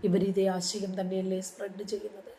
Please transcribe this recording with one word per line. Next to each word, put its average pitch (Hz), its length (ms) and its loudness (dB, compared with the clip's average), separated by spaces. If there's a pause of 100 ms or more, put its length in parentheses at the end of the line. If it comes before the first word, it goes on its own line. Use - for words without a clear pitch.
ഇവർ 185 200 6
ഇതേ 196 240 4
ആശയം 185 520 -2
തന്നെയല്ലേ 185 420 0
സ്പ്രെഡ് 196 420 -8
ചെയ്യുന്നത്? 202 560 -8